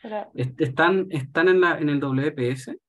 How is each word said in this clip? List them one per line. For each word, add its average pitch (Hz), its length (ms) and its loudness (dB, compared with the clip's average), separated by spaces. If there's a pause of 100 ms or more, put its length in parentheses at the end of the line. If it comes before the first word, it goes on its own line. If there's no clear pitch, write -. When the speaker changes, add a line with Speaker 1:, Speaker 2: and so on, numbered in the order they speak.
Speaker 1:
Pero 214 320 -8
Speaker 2:
est-, 127 260 -6
¿están, 170 500 2
están 160 380 0
en 185 120 6
la, 170 180 2
en 151 100 0
el 143 100 0
W 139 340 0
P 127 180 -2
S? 180 280 -8 (100)